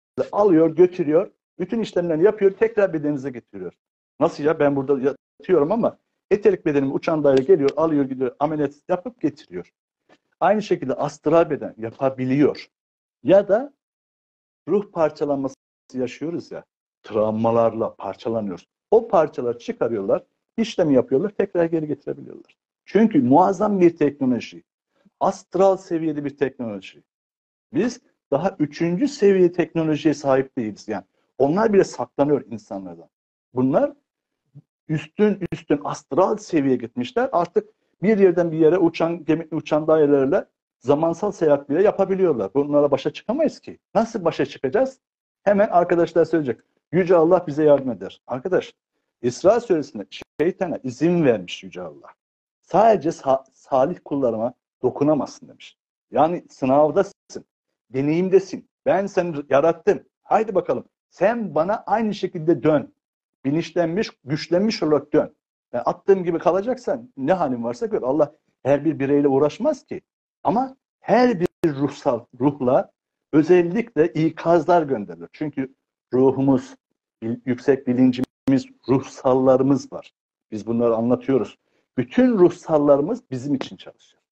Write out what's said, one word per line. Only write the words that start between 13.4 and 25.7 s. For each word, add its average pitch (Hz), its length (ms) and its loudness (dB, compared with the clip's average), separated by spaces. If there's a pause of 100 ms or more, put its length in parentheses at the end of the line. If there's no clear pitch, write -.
da 247 240 0 (960)
ruh 196 240 -2
parçalanması 143 640 -2 (380)
yaşıyoruz 127 600 -8
ya, 78 120 -14 (380)
travmalarla 110 920 0
parçalanıyoruz. 101 720 -8 (240)
O 226 180 2
parçaları 143 500 0
çıkarıyorlar, 120 680 -4 (320)
işlemi 185 380 0
yapıyorlar, 135 360 0
tekrar 190 340 -2
geri 165 220 -4
getirebiliyorlar. 139 720 -12 (280)
Çünkü 226 380 2
muazzam 185 580 4
bir 170 160 4
teknoloji. 127 680 -2 (580)
Astral 185 560 0